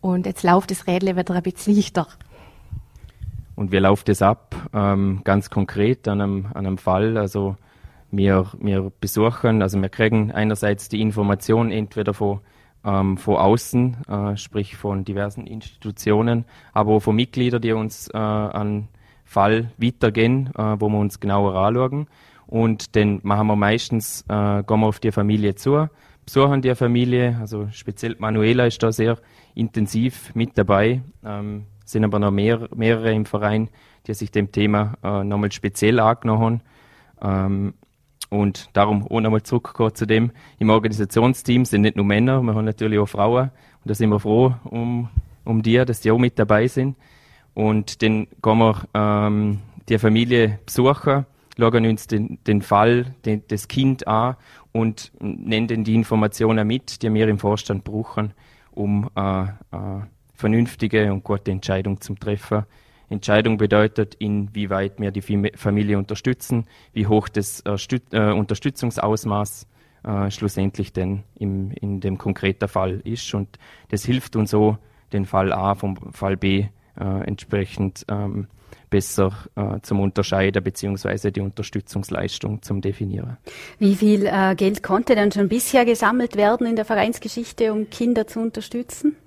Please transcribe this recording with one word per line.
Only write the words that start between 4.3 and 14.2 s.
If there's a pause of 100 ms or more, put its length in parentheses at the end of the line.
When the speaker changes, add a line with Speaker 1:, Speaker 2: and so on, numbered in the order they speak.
Speaker 2:
Ähm,
ganz
konkret
an
einem,
an
einem
Fall.
Also (560)
wir, (120)
wir
besuchen,
also
wir
kriegen
einerseits
die
Information
entweder
von, (420)
ähm,
von
außen, (100)
äh,